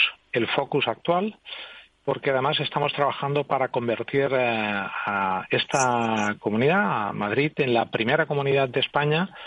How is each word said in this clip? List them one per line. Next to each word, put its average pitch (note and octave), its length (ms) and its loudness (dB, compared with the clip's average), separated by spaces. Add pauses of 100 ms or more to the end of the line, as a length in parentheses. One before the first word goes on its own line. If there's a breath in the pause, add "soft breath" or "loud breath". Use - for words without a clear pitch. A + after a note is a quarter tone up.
(300)
el A#2 180 0
focus C#3+ 400 0
actual, F3+ 500 -2 (640 loud breath)
porque - 260 -2
además C3+ 300 2
estamos D3 320 -2
trabajando C#3+ 520 0
para C3 240 0
convertir, A#2+ 640 0
eh, C3 80 2
a G2+ 1120 -2
esta A#2 880 2
comunidad, C3 720 2
a - 40 -6
Madrid, A2+ 440 0
en B2+ 160 0
la A#2 140 2
primera C#3 400 0
comunidad C#3 420 0
de B2+ 120 0
España D3+ 500 0 (160 loud breath)